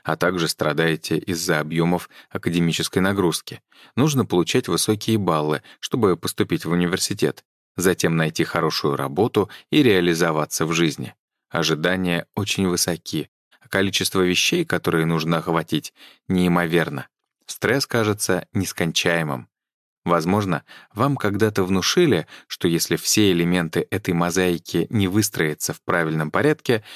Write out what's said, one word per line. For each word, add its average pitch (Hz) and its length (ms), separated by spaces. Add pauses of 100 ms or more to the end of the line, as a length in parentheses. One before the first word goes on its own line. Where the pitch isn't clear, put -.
а 78 120
также 85 320
страдаете 80 680
из-за 85 420
объёмов 82 500 (200)
академической 85 680
нагрузки. 92 640 (340)
Нужно 131 300
получать 90 440
высокие 107 480
баллы, 78 440 (200)
чтобы 104 340
поступить - 480
в 82 80
университет, 87 720 (320)
затем 87 400
найти 80 300
хорошую 78 500
работу 73 540 (220)
и 147 120
реализоваться 87 840
в 82 80
жизни. 78 420 (340)
Ожидания 85 840
очень 98 320
высоки, 85 640 (300)
а - 80
количество 95 540
вещей, 90 420
которые 82 420
нужно 82 320
охватить, 80 560 (360)
неимоверно. 85 800 (380)
Стресс 123 400
кажется 107 680
нескончаемым. 82 960 (560)
Возможно, 87 580 (300)
вам 131 240
когда-то 107 460
внушили, 92 600 (220)
что - 200
если 82 280
все 101 360
элементы 87 600
этой 95 220
мозаики 87 760
не 101 180
выстроятся 87 640
в - 80
правильном 80 500
порядке, 120 520 (120)